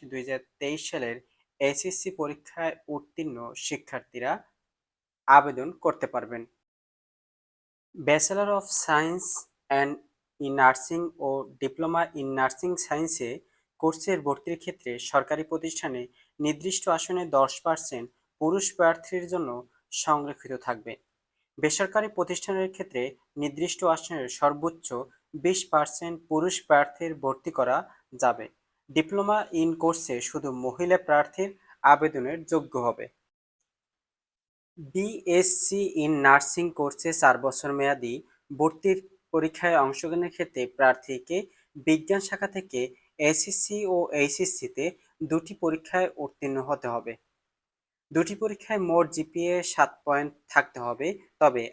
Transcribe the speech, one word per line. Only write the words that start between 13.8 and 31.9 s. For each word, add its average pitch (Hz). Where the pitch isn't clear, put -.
কোর্সের 160
ভর্তির 151
ক্ষেত্রে -
সরকারি 147
প্রতিষ্ঠানে 160
নির্দিষ্ট 156
আসনে 180
দশ 135
পার্সেন্ট 139
পুরুষ 180
প্রার্থীর 170
জন্য 160
সংরক্ষিত 143
থাকবে। 113
বেসরকারি 196
প্রতিষ্ঠানের 190
ক্ষেত্রে 127
নির্দিষ্ট 147
আসনের 156
সর্বোচ্চ 147
বিশ 185
পার্সেন্ট 165
পুরুষ 160
প্রার্থীর 151
ভর্তি 131
করা 127
যাবে। 117
Diploma 202
in 165
কোর্সে 160
শুধু 147
মহিলা 175
প্রার্থীর 151